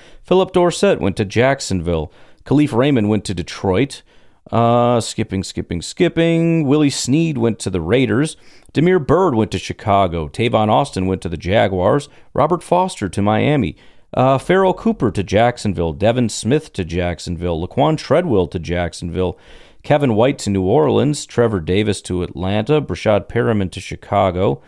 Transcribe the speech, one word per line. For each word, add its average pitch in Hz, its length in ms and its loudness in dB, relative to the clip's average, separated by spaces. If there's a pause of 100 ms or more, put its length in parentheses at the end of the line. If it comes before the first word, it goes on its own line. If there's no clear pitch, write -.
(240)
Philip 185 300 2
Dorsett 175 480 2
went 95 160 -2
to 110 80 0
Jacksonville. 92 880 0 (320)
Khalif 147 260 2
Raymond 147 380 2
went 107 160 0
to 104 80 -6
Detroit. 95 680 -2 (480)
Uh, 120 500 2
skipping, 98 420 -4
skipping, 87 380 -8
skipping. 165 840 0
Willie 143 240 4
Snead 156 480 0
went 113 220 0
to - 100 -6
the 90 120 -2
Raiders. 120 560 0 (340)
Damiere 180 280 4
Byrd 160 360 2
went 110 160 2
to 95 80 -2
Chicago. 90 680 -2
Tavon 110 400 0
Austin 113 380 0
went 92 160 -2
to 85 60 -6
the 82 60 -8
Jaguars. 101 720 0 (260)
Robert 156 300 0
Foster 180 460 -2
to 101 120 -4
Miami. 107 540 0 (380)
Uh, 131 240 2
Pharoh 185 360 2
Cooper 196 360 -2
to 95 140 -2
Jacksonville. 92 720 0
Devin 113 340 0
Smith 131 460 -2
to 98 100 -4
Jacksonville. 87 840 -4
Laquan 151 320 0
Treadwell 131 500 0
to 90 120 -6
Jacksonville. 87 800 -4 (440)
Kevin 143 320 2
White 127 240 2
to - 100 -4
New 98 140 0
Orleans. 127 600 2
Trevor 110 360 0
Davis 98 400 0
to 90 200 -4
Atlanta. 107 600 -2
Brashad 107 480 -2
Perriman 113 420 0
to - 80 -12
Chicago. 98 880 -2